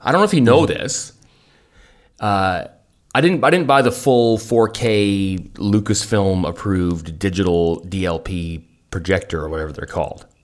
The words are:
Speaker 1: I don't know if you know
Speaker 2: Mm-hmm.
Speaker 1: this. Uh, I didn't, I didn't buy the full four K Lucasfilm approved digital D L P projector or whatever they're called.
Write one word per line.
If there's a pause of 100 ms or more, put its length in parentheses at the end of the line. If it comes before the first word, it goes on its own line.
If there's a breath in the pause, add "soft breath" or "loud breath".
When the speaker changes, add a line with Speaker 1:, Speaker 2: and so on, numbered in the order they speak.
Speaker 1:
I
don't
know
if
you
know
Speaker 2:
Mm-hmm.
Speaker 1:
this. (1080 soft breath)
Uh, (460)
I
didn't,
I
didn't
buy
the
full
four
K (180)
Lucasfilm
approved
digital
D
L
P (240)
projector
or
whatever
they're
called. (180)